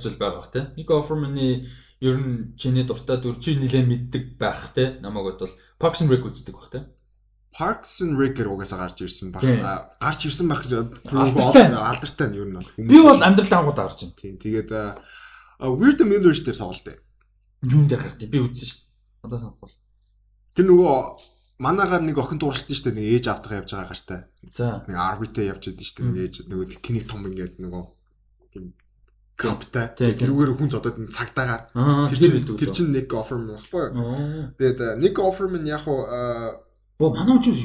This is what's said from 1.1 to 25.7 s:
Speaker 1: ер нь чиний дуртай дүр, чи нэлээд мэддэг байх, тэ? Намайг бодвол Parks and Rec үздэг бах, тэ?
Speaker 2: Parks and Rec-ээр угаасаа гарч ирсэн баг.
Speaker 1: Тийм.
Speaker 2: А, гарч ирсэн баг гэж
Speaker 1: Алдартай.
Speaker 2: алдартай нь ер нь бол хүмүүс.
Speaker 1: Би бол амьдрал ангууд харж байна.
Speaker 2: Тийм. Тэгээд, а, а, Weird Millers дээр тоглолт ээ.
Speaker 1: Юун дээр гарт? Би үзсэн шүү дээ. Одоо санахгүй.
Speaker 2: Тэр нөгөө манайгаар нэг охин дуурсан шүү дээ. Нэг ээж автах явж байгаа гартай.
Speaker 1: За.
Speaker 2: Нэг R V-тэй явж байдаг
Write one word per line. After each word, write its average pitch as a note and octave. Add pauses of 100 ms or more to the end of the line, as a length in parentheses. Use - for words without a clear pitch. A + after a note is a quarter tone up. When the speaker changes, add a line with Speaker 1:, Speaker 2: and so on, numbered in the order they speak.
Speaker 1:
ер C3
нь B2
чиний B2+
дуртай B2
дүр, A#2+
чи D#3
нэлээд C3
мэддэг A#2+ (180)
байх, -
тэ? B2+
Намайг G2
бодвол F#2 (260)
Parks E3
and D#3
Rec B2+
үздэг -
бах, -
тэ? C3+ (680)
Speaker 2:
Parks -
and D#3+
Rec-ээр C3
угаасаа G2
гарч F2+
ирсэн F2+
баг. F#2
Speaker 1:
Тийм. B2
Speaker 2:
А, F#2+ (100)
гарч D3
ирсэн E3
баг C#3+
гэж B2 (400)
Speaker 1:
Алдартай. C#3+
Speaker 2:
алдартай A#2+
нь G2+
ер G2+
нь F#2
бол F#2
хүмүүс. -
Speaker 1:
Би C4
бол C#4+
амьдрал G3
ангууд C#3+
харж F#2+
байна. -
Speaker 2:
Тийм. G2
Тэгээд, G#2+
а, G#2 (640)
а, C3
Weird G#3+
Millers F#3
дээр A2+
тоглолт F#2
ээ. - (720)
Speaker 1:
Юун C#3+
дээр -
гарт? -
Би A2
үзсэн B2
шүү -
дээ. -
Одоо A#2+
санахгүй. - (840)
Speaker 2:
Тэр F3+
нөгөө F3 (640)
манайгаар F3+
нэг C#3+
охин D3+
дуурсан C#3
шүү C3+
дээ. A2
Нэг G#2+ (120)
ээж B2
автах G#2
явж G2
байгаа F2+
гартай. F2+ (280)
Speaker 1:
За. A#2+ (200)
Speaker 2:
Нэг F#2+
R F#2
V-тэй A2
явж F#2
байдаг F2+